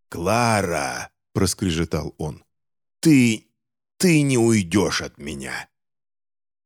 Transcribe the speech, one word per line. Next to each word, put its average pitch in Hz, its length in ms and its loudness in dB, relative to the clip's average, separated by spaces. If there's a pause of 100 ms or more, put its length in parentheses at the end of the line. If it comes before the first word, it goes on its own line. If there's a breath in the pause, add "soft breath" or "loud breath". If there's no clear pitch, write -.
«Клара!» 87 1000 -2 (240)
проскрежетал 82 840 -2
он. - 260 -10 (560)
«Ты... 123 480 4 (500)
ты 160 240 4
не 135 160 0
уйдёшь 101 640 2
от 73 160 -14
меня!» 69 520 -12 (960)